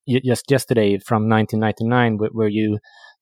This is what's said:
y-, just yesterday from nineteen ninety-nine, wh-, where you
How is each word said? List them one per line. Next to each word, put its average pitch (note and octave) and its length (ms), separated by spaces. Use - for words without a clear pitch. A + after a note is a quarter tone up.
y-, C3 160
just B2 260
yesterday A2+ 480
from A2 300
nineteen A2 320
ninety-nine, A2+ 560
wh-, G#2+ 180
where A2 140
you G#2 300